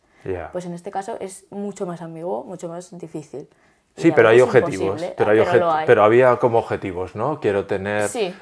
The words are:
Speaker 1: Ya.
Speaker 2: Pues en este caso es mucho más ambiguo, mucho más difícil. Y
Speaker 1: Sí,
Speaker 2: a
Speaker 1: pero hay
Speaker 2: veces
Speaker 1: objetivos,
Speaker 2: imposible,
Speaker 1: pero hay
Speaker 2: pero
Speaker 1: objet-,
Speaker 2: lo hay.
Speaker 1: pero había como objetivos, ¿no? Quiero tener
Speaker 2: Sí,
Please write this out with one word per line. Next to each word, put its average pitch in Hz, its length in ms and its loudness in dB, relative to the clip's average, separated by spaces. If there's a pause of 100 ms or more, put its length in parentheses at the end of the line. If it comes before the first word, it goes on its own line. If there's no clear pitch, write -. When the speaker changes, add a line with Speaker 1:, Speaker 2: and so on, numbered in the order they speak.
(240)
Speaker 1:
Ya. - 280 -8
Speaker 2:
Pues 180 140 -10
en 175 60 -10
este 175 180 -14
caso 196 300 -10
es 190 300 -14
mucho 202 340 -10
más 175 160 -10
ambiguo, 170 440 -10
mucho 185 240 -14
más 175 280 -16
difícil. 160 520 -16 (480)
Y - 60 -8
Speaker 1:
Sí, 165 100 4
Speaker 2:
a - 20 -2
Speaker 1:
pero 113 140 6
hay 113 100 8
Speaker 2:
veces 123 100 6
Speaker 1:
objetivos, 113 380 0 (160)
Speaker 2:
imposible, 180 160 -8
Speaker 1:
pero - 140 0
hay 107 80 6
Speaker 2:
pero 139 100 2
Speaker 1:
objet-, 180 100 4
Speaker 2:
lo 170 120 0
hay. 156 140 -2
Speaker 1:
pero 110 180 6
había 120 320 6
como 117 240 0
objetivos, 92 560 -8
¿no? 143 240 -6
Quiero 101 260 -2
tener 104 420 -4
Speaker 2:
Sí, 190 340 -6